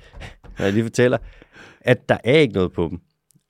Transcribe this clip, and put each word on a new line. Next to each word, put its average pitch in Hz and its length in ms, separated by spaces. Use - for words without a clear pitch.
når - 60
jeg 98 100
lige 113 100
fortæller, 120 340
at - 280
der 120 160
er 117 140
ikke 143 160
noget 92 180
på 85 180
dem. 87 80